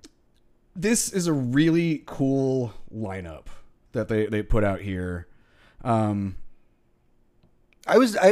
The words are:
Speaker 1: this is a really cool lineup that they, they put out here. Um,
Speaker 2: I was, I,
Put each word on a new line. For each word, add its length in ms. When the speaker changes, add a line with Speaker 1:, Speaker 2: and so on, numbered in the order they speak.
Speaker 1:
this 380
is 160
a 40
really 760
cool 640
lineup 540
that 160
they, 180
they 160
put 220
out 160
here. 460
Um, 520
Speaker 2:
I 120
was, 180
I, 160